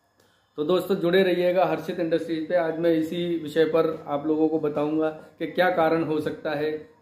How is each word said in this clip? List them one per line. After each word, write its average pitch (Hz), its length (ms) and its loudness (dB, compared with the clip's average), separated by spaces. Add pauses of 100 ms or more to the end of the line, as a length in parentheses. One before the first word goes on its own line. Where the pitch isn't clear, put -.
(580)
तो 151 60 -2
दोस्तों, 185 320 2
जुड़े 175 280 4
रहिएगा 180 420 2
हर्षित 160 340 -4
इंडस्ट्रीज 160 500 -2
पे। 180 60 0
आज 160 240 0
मैं 170 140 4
इसी 170 440 -2
विषय 156 280 0
पर 160 420 0
आप 147 200 -4
लोगों 156 220 2
को 160 100 0
बताऊंगा 151 500 -2
कि - 380 -10
क्या 175 220 2
कारण 165 340 2
हो 151 180 -2
सकता 156 300 -6
है, 151 500 -6